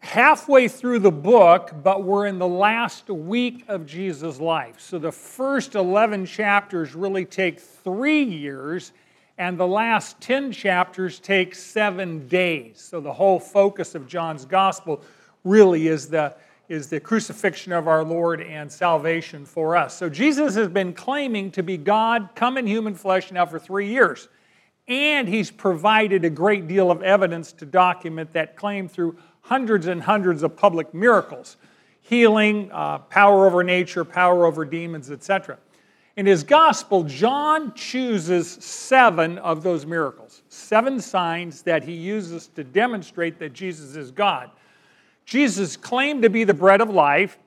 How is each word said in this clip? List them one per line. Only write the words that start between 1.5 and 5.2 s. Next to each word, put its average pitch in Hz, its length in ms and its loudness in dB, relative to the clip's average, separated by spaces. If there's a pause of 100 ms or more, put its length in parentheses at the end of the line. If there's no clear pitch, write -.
but 190 220 0
we're 202 220 0
in 190 120 -6
the 180 80 -2
last 202 600 -2
week 233 580 -6
of 190 200 -8
Jesus' 156 520 -10
life. 151 400 -4
So - 220 -12
the 156 100 -6
first 269 640 -6